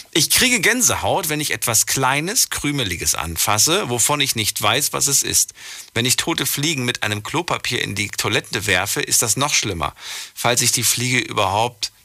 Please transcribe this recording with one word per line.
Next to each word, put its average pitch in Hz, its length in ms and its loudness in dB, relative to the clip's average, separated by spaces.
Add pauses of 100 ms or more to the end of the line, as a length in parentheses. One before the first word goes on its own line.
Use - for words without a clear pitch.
(120)
Ich - 180 2
kriege 247 300 4
Gänsehaut, 165 680 2
wenn 151 120 -2
ich 147 100 -4
etwas - 340 2
Kleines, 139 640 0
Krümeliges 135 680 -2
anfasse, 104 760 0
wovon 139 320 0
ich 135 120 0
nicht - 280 -2
weiß, 117 320 2
was 139 140 0
es 135 140 2
ist. - 300 0 (400)
Wenn 117 140 0
ich 120 100 2
tote 156 300 -2
Fliegen 143 400 -2
mit 123 160 -4
einem 104 200 -2
Klopapier 127 600 -4
in 110 120 -4
die 98 140 -2
Toilette 110 580 -2
werfe, 98 360 0
ist - 180 2
das 117 160 0
noch 143 160 0
schlimmer, 85 420 -2 (400)
falls 120 280 2
ich 120 100 2
die 120 120 0
Fliege 123 340 2
überhaupt 107 760 0 (120)